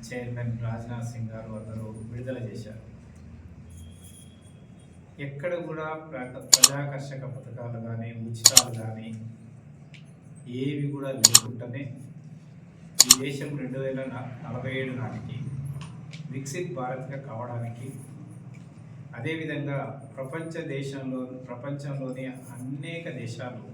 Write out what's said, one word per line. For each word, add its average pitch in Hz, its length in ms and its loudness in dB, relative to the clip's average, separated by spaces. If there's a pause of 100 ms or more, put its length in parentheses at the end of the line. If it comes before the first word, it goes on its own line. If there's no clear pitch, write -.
చైర్మన్ 120 440 0 (120)
రాజ్నాథ్ 113 480 0
సింగ్ 113 200 -2
గారు 113 280 -6
అందరూ 110 260 -4 (240)
విడుదల 123 280 -2 (100)
చేశారు. 104 340 -8 (2500)
ఎక్కడ 143 280 0 (160)
కూడా 156 180 0 (240)
ప్ర-, 123 320 -4 (100)
ప్రజాకర్షక 139 720 4 (100)
పథకాలు 117 520 -6
కానీ, 113 220 -2 (200)
ఉచితాలు 113 520 10
కానీ 110 280 -4 (1600)
ఏవి 147 280 4
కూడా 135 260 0
లేకుండానే - 640 6 (1200)
ఈ 127 40 8 (140)
దేశం 143 260 2 (120)
రెండు 131 220 0
వేల 131 160 2 (440)
నలభై 127 280 -2 (100)
ఏడు 131 180 0
నాటికి - 380 -2 (960)
వికసిత్ 143 440 -2
భారత్గా 131 400 -2 (100)
కావడానికి, 117 600 -4 (1300)
అదేవిధంగా 143 640 0 (340)
ప్రపంచ 160 500 -4 (120)
దేశంలో, 131 440 -2 (280)
ప్రపంచంలోని 135 800 -2 (320)
అనేక 165 500 -4 (140)
దేశాలు 113 520 -4